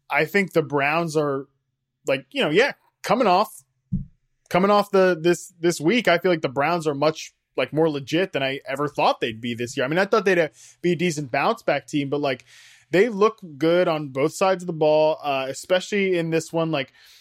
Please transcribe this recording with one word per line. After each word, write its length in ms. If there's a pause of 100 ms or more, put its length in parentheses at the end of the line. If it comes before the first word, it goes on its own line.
I 160
think 280
the 80
Browns 560
are, 300 (580)
like, 260
you 120
know, 80
yeah, 220 (280)
coming 240
off 360 (880)
coming 220
off 200
the, 280
this, 400
this 220
week, 260
I 100
feel 140
like 100
the 80
Browns 380
are 80
much, 380 (220)
like, 180
more 160
legit 440
than 100
I 240
ever 200
thought 320
they'd 220
be 120
this 240
year. 80
I 40
mean, 100
I 60
thought 200
they'd, 140
uh, 100 (320)
be 120
a 20
decent 360
bounce 320
back 240
team, 220
but, 120
like, 240 (460)
they 180
look 300 (180)
good 300
on 220
both 240
sides 280
of 60
the 60
ball, 500
uh, 260
especially 680
in 140
this 240
one. 160
Like, 240 (280)